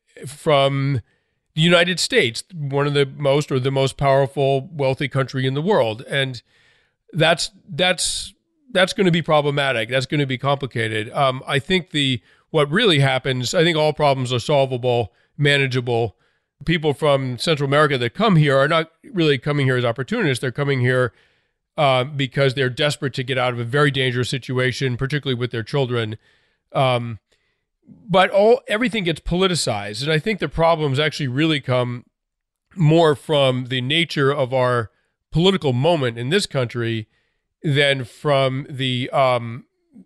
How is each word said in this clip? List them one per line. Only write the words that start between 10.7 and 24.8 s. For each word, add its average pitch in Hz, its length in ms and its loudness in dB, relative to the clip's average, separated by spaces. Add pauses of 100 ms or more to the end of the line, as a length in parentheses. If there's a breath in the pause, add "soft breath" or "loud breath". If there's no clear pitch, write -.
Um, 135 340 0
I 143 140 -2
think 185 300 -2
the, 135 320 -2 (300 soft breath)
what 147 200 2
really 185 280 4
happens, 131 540 0
I 165 120 4
think 170 100 2
all 151 160 2
problems 135 400 0
are 127 80 0
solvable, 127 720 0 (260)
manageable. 127 800 0 (480)
People 156 300 0
from 135 440 0
Central 143 300 -2
America 147 300 2
that 120 160 -2
come 202 240 2
here 143 200 4
are 139 120 4
not 160 200 0 (140)
really 160 340 0
coming 147 280 -2
here 131 100 2
as 123 80 -2
opportunists. 131 560 -2
They're 127 140 -6
coming 139 260 -2
here, 127 320 2 (640)
uh, 131 300 2
because 139 480 -2
they're 127 160 -2
desperate 143 460 -4
to 135 80 -4
get 127 140 -4
out 127 140 0
of 120 80 -6
a 117 60 -4
very 143 260 2
dangerous 127 380 -2
situation, 127 680 -2